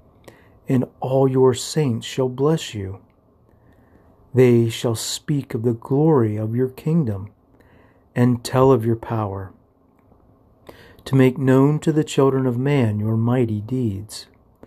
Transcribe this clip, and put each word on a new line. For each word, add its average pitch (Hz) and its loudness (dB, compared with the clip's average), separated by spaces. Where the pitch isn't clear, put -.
and 127 0
all 135 2
your 131 4
saints 120 -4
shall 131 -4
bless 143 -2
you. 98 -10
They 120 4
shall 113 -4
speak - -6
of 113 -6
the 120 0
glory 135 2
of 110 -4
your 127 0
kingdom 123 -4
and 123 2
tell 131 4
of 117 2
your 117 0
power, 98 -6
to - -2
make 131 4
known 135 4
to 160 -2
the 151 0
children 135 0
of 120 -2
man 127 0
your 110 -2
mighty 117 0
deeds 107 -8